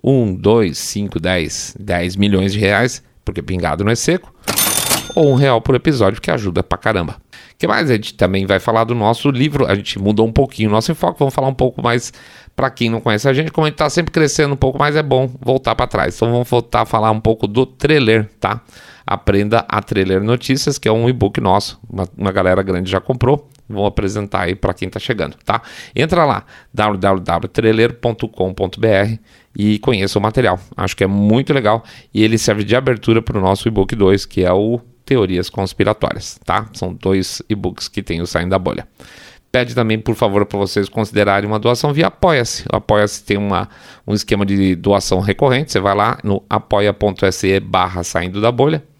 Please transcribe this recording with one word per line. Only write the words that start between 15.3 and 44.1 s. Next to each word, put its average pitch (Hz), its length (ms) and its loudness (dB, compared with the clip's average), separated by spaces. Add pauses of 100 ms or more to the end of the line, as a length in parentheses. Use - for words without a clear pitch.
voltar 127 360 0
pra 127 120 -2
trás. 90 300 -2
Então 117 160 0
vamos 120 160 0
voltar 117 340 0
a 110 40 -2
falar 110 240 0
um 110 100 0
pouco 113 260 0
do 117 200 0
Treler, 113 640 2 (100)
tá? 107 220 -4 (440)
Aprenda 104 640 0
a 104 140 -2
Treler 95 400 0
Notícias, 131 560 0
que - 100 -2
é 110 40 4
um 117 160 2
e-book 113 320 0
nosso. 101 380 0 (100)
Uma, 95 280 -6
uma 98 160 -2
galera 92 300 2
grande 92 280 -2
já 95 100 0
comprou. 127 480 0 (200)
Vou 104 180 -2
apresentar 98 560 -2
aí 87 120 -2
pra 98 200 -2
quem 98 140 -8
tá 92 100 -10
chegando, 78 460 -4
tá? 113 180 -2 (320)
Entra 165 300 2
lá, 110 200 0 (300)
w 107 240 0
w 95 220 2
w 85 280 -2
trailer 110 460 2
ponto 113 340 -4
com 92 240 -4
ponto 95 280 -6
b 110 80 2
r, 107 320 2 (360)
e 104 220 2
conheça 104 400 0
o 98 40 0
material. 107 360 2 (180)
Acho - 200 -4
que - 80 0
é - 20 2
muito 104 480 2
legal. 113 300 0 (280)
E 104 100 2
ele 110 160 4
serve 107 260 0
de 101 100 0
abertura 117 480 2
pro 107 180 -4
nosso 95 280 2
e-book 104 260 0
dois, 98 320 2
que - 160 -2
é 90 100 2
o 107 280 0 (260)
Teorias 92 420 0
Conspiratórias, - 960 -4
tá? 101 300 0
São 90 180 -8
dois 95 560 -2
e-books 98 400 -6
que 101 140 -8
tem 85 180 -6
o 87 60 -4
Saindo 87 240 -4
da 95 80 0
Bolha. - 280 -6 (640)
Pede 123 240 -2
também, 113 240 0
por 110 160 -2
favor, 101 300 2
pra 101 140 -4
vocês 98 300 -2
considerarem 101 600 0
uma 107 100 -2
doação 120 340 0
via 160 160 2
Apoia-se. 143 640 0
O - 60 0
Apoia-se 104 480 0
tem 101 140 -2
uma, 101 300 -2 (380)
um 104 60 -4